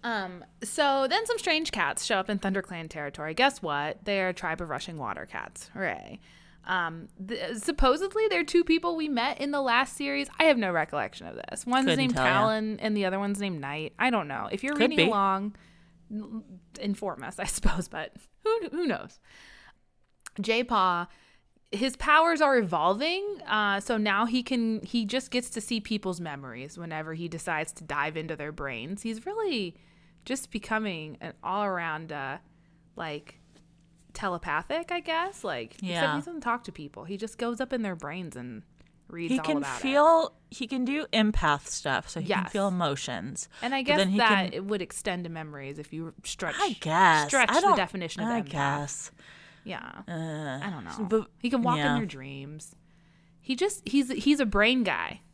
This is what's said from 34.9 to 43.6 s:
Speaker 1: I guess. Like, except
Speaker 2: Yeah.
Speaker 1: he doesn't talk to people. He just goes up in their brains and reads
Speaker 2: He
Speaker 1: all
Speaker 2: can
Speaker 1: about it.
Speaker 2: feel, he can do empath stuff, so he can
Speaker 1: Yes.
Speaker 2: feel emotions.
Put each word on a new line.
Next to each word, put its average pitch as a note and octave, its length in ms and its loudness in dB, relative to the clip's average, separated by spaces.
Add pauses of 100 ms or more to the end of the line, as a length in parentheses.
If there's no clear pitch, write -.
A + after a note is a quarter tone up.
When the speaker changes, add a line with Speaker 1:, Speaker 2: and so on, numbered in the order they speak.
Speaker 1:
I F4 80 -2
guess. E4+ 440 -4
Like, B2 320 -6
except - 80 -12
Speaker 2:
Yeah. E3+ 300 0
Speaker 1:
he C#3+ 60 0
doesn't D#4+ 220 -10
talk A#3+ 240 -4
to F3+ 60 -12
people. C#3+ 320 -14
He F#3+ 140 -8
just G#3+ 200 -10
goes A#3+ 240 -4
up B3+ 120 -4
in B3 100 -2
their F#3+ 120 -4
brains D#3+ 400 -10
and B2 280 -12 (440)
reads E3+ 260 -4
Speaker 2:
He B3+ 60 2
Speaker 1:
all - 60 -4
Speaker 2:
can D4+ 120 2
Speaker 1:
about C#4 200 -4
it. - 40 -8
Speaker 2:
feel, D4+ 520 6 (160)
he - 180 -8
can B3+ 160 -2
do C#4+ 300 -2
empath G#3 540 4
stuff, - 420 -2
so E3+ 120 -8
he F#3+ 60 -4
can G3 160 0
Speaker 1:
Yes. - 80 -6
Speaker 2:
feel G3+ 160 0
emotions. C#3 800 -2 (140)